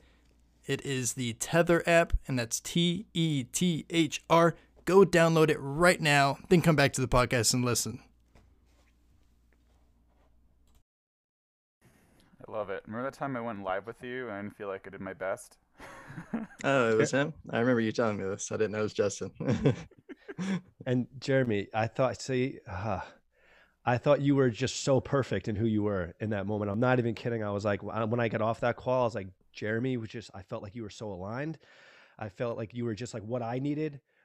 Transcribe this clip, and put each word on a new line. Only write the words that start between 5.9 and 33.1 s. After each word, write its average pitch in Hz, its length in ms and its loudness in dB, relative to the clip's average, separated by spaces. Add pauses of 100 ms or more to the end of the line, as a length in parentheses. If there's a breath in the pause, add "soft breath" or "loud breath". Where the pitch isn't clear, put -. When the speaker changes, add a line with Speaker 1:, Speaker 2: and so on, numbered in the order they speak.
Speaker 1:
now, 143 360 4 (120)
then 175 120 8
come 165 140 6
back 139 180 6
to 131 80 -2
the 123 60 2
podcast 123 460 4
and 127 100 2
listen. 120 380 -2 (4000 soft breath)
Speaker 2:
I - 40 -16
love 104 180 -6
it. 95 180 -8
Remember 123 220 -8
that - 80 -12
time 139 200 -6
I 113 40 -6
went 110 220 -8
live 95 240 -4
with 117 160 -14
you 127 200 -10
and 110 100 -10
I 101 80 -8
didn't 101 160 -12
feel 104 100 -10
like 95 200 -8
I - 20 -14
did 95 120 -14
my 95 120 -10
best? 95 500 -8
<laughs> - 840 -12 (160)
Speaker 1:
Oh, 131 280 2
it 110 60 4
was 147 160 2
Speaker 3:
Yeah. 135 80 2
Speaker 1:
him? 160 120 -4 (180)
I 113 80 0
remember 120 200 2
you 110 120 0
telling 107 260 0
me 98 80 -8
this. 101 260 -6
I 110 60 -4
didn't 107 140 0
know 107 80 -4
it 107 40 -2
was 101 100 -4
Justin. 98 460 -2
<laughs> - 460 0 (1000 loud breath)
Speaker 3:
And 123 220 -2 (120)
Jeremy, 120 540 0
I 110 140 0
thought, 120 340 -2
see, 131 440 -4
uh, 95 360 -6 (840 loud breath)
I 120 120 2
thought 143 240 2
you 139 140 4
were 135 140 6
just 117 340 -4
so 131 180 4
perfect 117 480 -2
in 104 80 -2
who 113 80 0
you 107 180 2
were 92 380 -2
in 107 80 -4
that 101 180 -4
moment. 104 240 -2
I'm 107 80 -2
not 127 180 4
even 117 160 0
kidding. 117 300 -6
I 104 80 -4
was 101 140 -2
like, 101 180 0
when 110 380 -2
I 113 80 0
got 110 120 -4
off 110 200 -2
that 120 160 0
call, 127 240 0
I - 20 2
was 117 120 -2
like, 98 120 -8 (260)
Jeremy 117 440 -2
was 110 120 -8
just, 117 240 -14
I 98 80 -14
felt 113 220 -12
like 101 120 -14
you 117 80 -10
were 101 60 -10
so 107 220 -12
aligned. 117 460 -8 (640 soft breath)
I 107 100 -10
felt 117 280 -6
like 113 160 -8
you 120 120 -6
were 113 100 -2
just, 120 180 -10